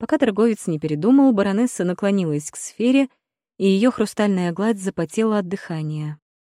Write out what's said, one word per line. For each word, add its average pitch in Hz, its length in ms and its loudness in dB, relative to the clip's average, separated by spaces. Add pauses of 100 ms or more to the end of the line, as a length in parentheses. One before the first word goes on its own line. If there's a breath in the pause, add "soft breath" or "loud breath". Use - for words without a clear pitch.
Пока 302 160 -2
торговец 220 480 0
не 160 140 -2
передумал, 220 520 4
баронесса 202 520 0
наклонилась 180 680 -2
к - 60 -18
сфере, 262 520 0 (520)
и 190 80 2
её 196 240 4
хрустальная 202 600 0
гладь 202 280 -2
запотела 196 580 -2
от 190 100 -4
дыхания. 156 720 -6 (320)